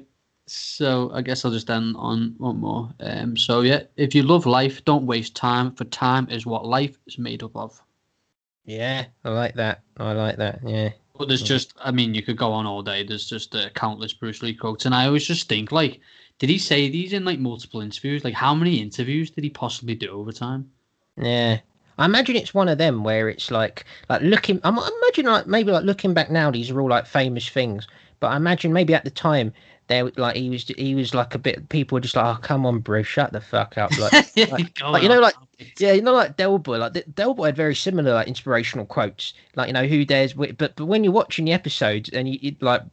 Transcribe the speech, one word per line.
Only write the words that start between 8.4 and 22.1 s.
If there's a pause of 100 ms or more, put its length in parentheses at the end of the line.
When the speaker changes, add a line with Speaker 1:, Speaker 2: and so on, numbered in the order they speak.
Speaker 2:
Yeah, (180)
I
like
that. (160)
I
like
that.
Yeah. (260)
Speaker 1:
But
there's
Speaker 2:
Mm.
Speaker 1:
just,
I
mean,
you
could
go
on
all
day.
There's
just,
uh,
countless
Bruce
Lee
quotes.
And
I
always
just
think,
like, (400)
did
he
say
these
in,
like,
multiple
interviews?
Like,
how
many
interviews
did
he
possibly
do
over
time? (480)
Speaker 2:
Yeah. (380)
I
imagine